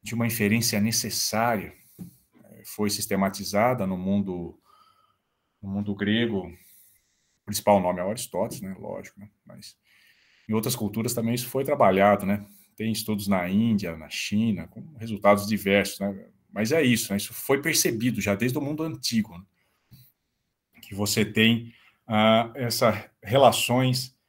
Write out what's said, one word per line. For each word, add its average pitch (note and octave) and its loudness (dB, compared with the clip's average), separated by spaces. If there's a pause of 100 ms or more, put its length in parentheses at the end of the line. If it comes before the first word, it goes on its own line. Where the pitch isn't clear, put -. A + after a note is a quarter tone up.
de - -12
uma A#2 0
inferência A2 2
necessária, A2 -2 (720)
eh, - -20
foi G#2 -2
sistematizada G2+ 0
no F#2+ -4
mundo, F#2 -4 (1000)
no G2 -12
mundo G2+ -4
grego, G#2 0
o - -20
principal G2+ 4
nome F2+ 0
é F2+ -4
Aristóteles, A2 -6
né? F#2+ -10
Lógico, - -14
né? G#2 -20 (160)
Mas - -20 (720)
em A2 -2
outras A2+ 0
culturas A2+ -4
também A#2 -2
isso A#2+ -6
foi C3+ -2
trabalhado, G2 6
né? G2+ -2 (280)
Tem A2 -4
estudos G#2 -4
na F#2 0
Índia, G2 0
na D#2 -16
China, G#2 -4
com - -18 (160)
resultados G2+ 2
diversos, G2 2
né? G2 -6 (220)
Mas A2 -2
é D#3+ 4
isso, A#2+ 0
né? G2 -2
Isso - -6
foi C#3 0
percebido B2+ 0
já G2+ 0
desde B2 -2
o D3+ -2
mundo D3+ -4
antigo, A#2 -2
né? F#2 -16 (1400)
Que - -16
você G#2 0
tem, A2+ 2 (320)
ah, A2 4
essas A#2 0 (120)
relações B2+ 4 (120)